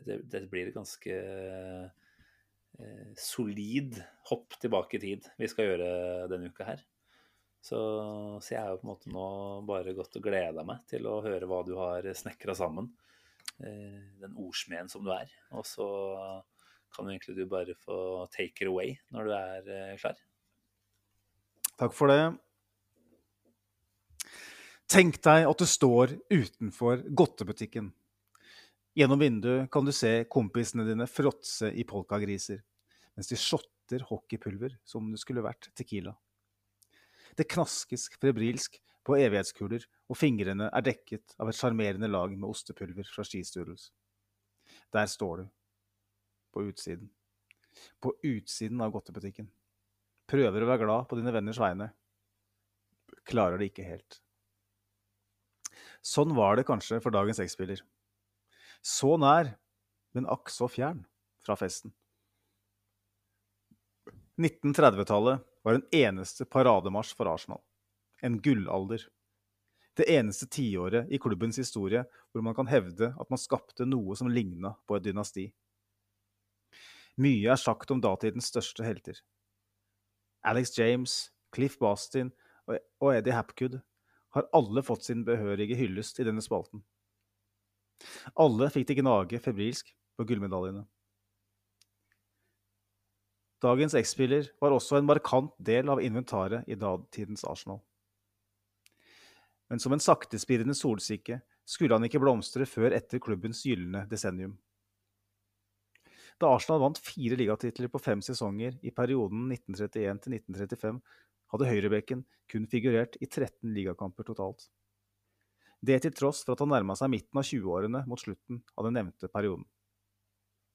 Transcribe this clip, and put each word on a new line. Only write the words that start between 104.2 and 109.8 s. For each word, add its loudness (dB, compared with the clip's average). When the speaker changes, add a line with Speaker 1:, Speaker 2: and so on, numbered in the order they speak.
Speaker 2:
Da 8
Arsenal 4
vant 2
fire -2
ligatitler -2
på -8
fem 0
sesonger -6
i -8
perioden 0
nitten -8
trettién -2